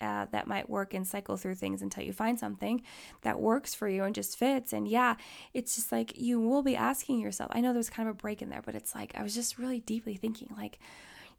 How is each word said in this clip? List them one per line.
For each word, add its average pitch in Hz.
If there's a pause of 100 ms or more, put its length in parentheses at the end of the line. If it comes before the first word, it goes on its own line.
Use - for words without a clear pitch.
uh, 208
that 208
might -
work 196
and 185
cycle 202
through 185
things 196
until -
you 196
find 226
something 214 (380)
that -
works 226
for 208
you 190
and 208
just 202
fits. 254
And 208
yeah, 233 (360)
it's 240
just -
like, 226
you 240
will 262
be 269
asking 247
yourself, 202
I 233
know 247
there's 233
kind 226
of 214
a 190
break 214
in -
there, -
but -
it's -
like, 214
I -
was 208
just 233
really 247
deeply 220
thinking, 220
like, 208 (600)